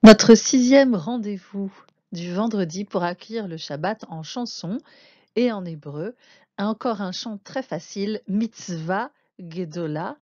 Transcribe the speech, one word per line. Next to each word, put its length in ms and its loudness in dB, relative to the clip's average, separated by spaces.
Notre 320 12
sixième 600 2
rendez-vous 760 -8
du 220 -10
vendredi 520 -4
pour 180 -6
accueillir 440 -8
le 100 -12
Shabbat 520 -8
en 140 -14
chanson 560 -10
et 160 0
en 140 -10
hébreu. 500 -12
Encore 440 -6
un 100 -8
chant 260 -12
très 260 -12
facile, 640 -10
Mitzvah 840 -6
Gedola. 760 -10